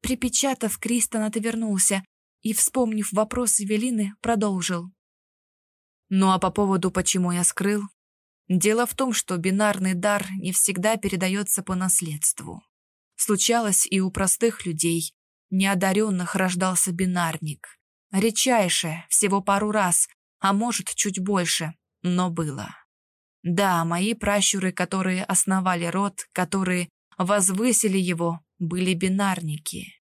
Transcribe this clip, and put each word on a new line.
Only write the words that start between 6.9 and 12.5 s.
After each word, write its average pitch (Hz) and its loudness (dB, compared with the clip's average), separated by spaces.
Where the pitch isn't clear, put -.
почему 180 0
я 175 -2
скрыл? 202 0
Дело 202 2
в - -6
том, 262 0
что - -2
бинарный 190 0
дар 202 0
не 190 -6
всегда 196 0
передается 196 -2
по 185 -4
наследству. 165 -2